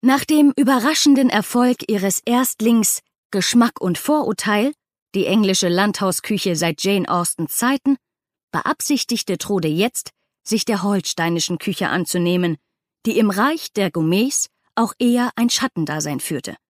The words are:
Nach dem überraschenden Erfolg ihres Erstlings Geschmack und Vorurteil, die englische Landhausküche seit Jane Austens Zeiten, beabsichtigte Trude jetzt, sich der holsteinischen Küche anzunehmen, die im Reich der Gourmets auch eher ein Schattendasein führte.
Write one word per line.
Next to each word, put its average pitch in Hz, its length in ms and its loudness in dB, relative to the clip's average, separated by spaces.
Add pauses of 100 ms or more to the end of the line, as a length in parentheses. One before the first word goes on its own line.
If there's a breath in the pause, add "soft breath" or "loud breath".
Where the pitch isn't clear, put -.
Nach 262 240 2
dem 302 300 4
überraschenden 269 720 4
Erfolg 247 600 0
ihres 196 360 -2
Erstlings 233 760 0 (300)
Geschmack 233 500 2
und 180 160 -2
Vorurteil, 220 760 0 (420)
die 190 100 0
englische 190 440 2
Landhausküche 190 880 -2
seit 165 280 -2
Jane 190 260 0
Austens 175 480 -4
Zeiten, 269 400 0 (540)
beabsichtigte 233 880 -2
Trude 180 300 -2
jetzt, 180 440 -2 (320)
sich - 220 -2
der 196 180 -2
holsteinischen 170 760 -2
Küche - 320 -4
anzunehmen, 175 680 0 (480)
die 226 120 2
im 214 120 4
Reich 254 440 -2
der 196 180 0
Gourmets 180 560 0 (280)
auch 226 240 0
eher 240 360 0
ein 240 140 0
Schattendasein 151 680 -4
führte. - 360 -8 (140)